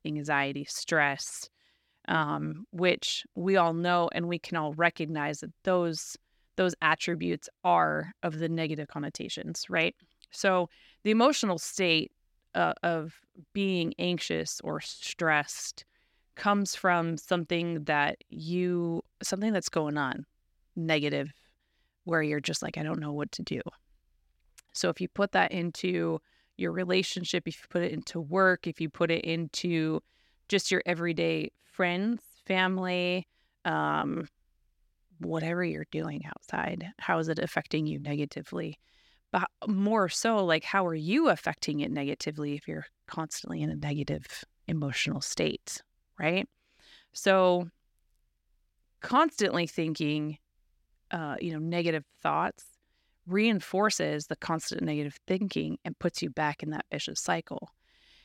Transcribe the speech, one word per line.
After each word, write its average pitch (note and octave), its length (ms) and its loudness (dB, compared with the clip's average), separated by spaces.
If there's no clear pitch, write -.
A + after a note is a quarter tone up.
anxiety, C#3+ 580 -2
stress, - 840 -2
um, D#3 640 0
which - 540 0
we F#3+ 220 2
all E3+ 160 6
know F3 400 2
and E3+ 160 -2
we F3 100 -2
can - 180 -6
all D3+ 180 -2
recognize D#3 680 0
that - 120 -12
those, F3 520 0
those F3+ 240 2
attributes E3+ 680 0
are E3 480 4
of D#3 160 -4
the E3 100 -2
negative D#3 400 -2
connotations, - 800 -8
right? F3 260 2
So F#3 380 4
the G#3 80 2
emotional A3+ 480 4
state, E3 540 0
uh, E3+ 180 2
of E3 380 -2
being F#3+ 460 0
anxious E3 640 -2
or D#3 160 -4
stressed - 1040 -2
comes G3+ 380 2
from E3+ 420 2
something E3+ 680 -2
that D3 320 2
you, E3+ 720 -2
something G#3 300 0
that's F#3 160 0
going D3 300 0
on C#3 260 -2
negative, D3 580 0
where E3 180 2
you're D3+ 180 0
just - 220 -4
like, - 160 -6
"I D#3 40 -4
don't D#3+ 180 -4
know D3 120 -4
what D3 200 -4
to - 100 -8
do." C#3+ 180 -4
So - 160 0
if E3+ 140 -2
you F3+ 60 -4
put G3+ 240 0
that F#3 200 4
into E3+ 680 -2
your E3+ 160 -2
relationship, F3+ 760 0
if E3 140 -8
you - 80 -20
put F3 140 0
it F3 100 -2
into - 280 -6
work, F3+ 460 4
if E3 140 -6
you D#3+ 80 0
put E3 220 0
it E3 140 0
into E3 760 0
just G3 220 2
your F#3 160 2
everyday E3 640 0
friends, F#3 460 0
family, F#3 800 0
um, D3+ 600 0
whatever E3 440 -2
you're D#3 300 -4
doing D#3 320 -4
outside, - 760 -6
how E3+ 200 0
is D#3+ 100 -2
it D#3+ 100 -2
affecting D#3 480 -2
you D3+ 120 -4
negatively? D3+ 800 -6
But F3+ 200 0
more G3+ 400 2
so, A3 340 2
like, D#3+ 220 4
how G3 220 2
are E3 80 0
you G#3 340 4
affecting D#3 520 0
it C#3+ 100 -2
negatively D3 640 -4
if C#3+ 120 -10
you're D#3 200 -8
constantly D#3+ 540 -8
in D3+ 80 0
a D#3 80 -4
negative D3 680 -4
emotional D3 540 -2
state, - 640 -4
right? F3 300 0
So F#3 560 4
constantly A3 640 4
thinking, D3+ 720 0
uh, D3+ 300 -4
you E3+ 120 -2
know, D#3 60 -4
negative E3 460 0
thoughts D#3 420 0
reinforces F#3 1000 2
the D#3 80 -6
constant E3+ 460 -4
negative D3+ 440 -4
thinking F3+ 580 -2
and - 140 -8
puts - 240 -2
you - 80 -4
back D3+ 320 -2
in D#3 80 -4
that D3+ 200 -6
vicious - 300 -6
cycle. - 540 -4